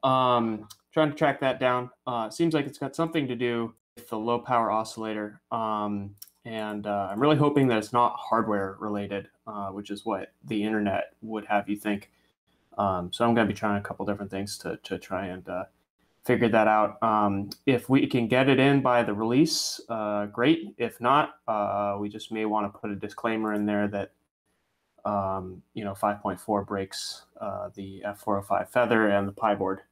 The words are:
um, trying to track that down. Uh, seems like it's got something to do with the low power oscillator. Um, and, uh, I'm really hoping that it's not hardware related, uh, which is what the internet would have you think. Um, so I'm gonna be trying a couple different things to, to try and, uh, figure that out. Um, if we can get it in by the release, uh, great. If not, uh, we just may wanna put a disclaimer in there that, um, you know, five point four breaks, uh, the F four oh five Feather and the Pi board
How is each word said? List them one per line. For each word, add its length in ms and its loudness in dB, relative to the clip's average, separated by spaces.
um, 640 2
trying 200 4
to 40 -8
track 260 2
that 180 0
down. 320 0
Uh, 240 -4
seems 240 2
like 100 2
it's 140 -12
got 160 -6
something 320 -2
to 80 -2
do 400 -2
with 140 -20
the 100 -4
low 200 0
power 320 2
oscillator. 680 -4
Um, 640 -4
and, 380 -8
uh, 240 -2
I'm 100 -2
really 160 4
hoping 300 4
that 100 4
it's 160 -4
not 240 4
hardware 600 0
related, 500 -6
uh, 220 -10
which 240 -10
is 120 -10
what 280 -4
the 180 -2
internet 580 -2
would 240 -8
have 240 -2
you 60 -2
think. 340 -4
Um, 380 -2
so 100 -2
I'm 120 4
gonna 120 4
be 60 0
trying 240 -2
a 60 -4
couple 240 -8
different 240 -6
things 280 -8
to, 180 -8
to 200 -8
try 300 -6
and, 200 -12
uh, 180 -8
figure 240 4
that 180 6
out. 360 4
Um, 480 2
if 200 2
we 200 4
can 200 0
get 220 4
it 100 6
in 220 6
by 220 4
the 100 -2
release, 640 2
uh, 360 -2
great. 540 0
If 200 -4
not, 360 2
uh, 520 0
we 100 -4
just 220 -12
may 140 -2
wanna 240 0
put 200 -10
a 60 -4
disclaimer 580 -2
in 140 0
there 220 0
that, 240 -6
um, 560 -4
you 80 -8
know, 100 -6
five 260 -2
point 220 -4
four 220 0
breaks, 600 -8
uh, 360 -8
the 280 -14
F 180 -8
four 180 0
oh 20 -8
five 300 -2
Feather 380 4
and 180 2
the 60 -6
Pi 200 0
board 280 -2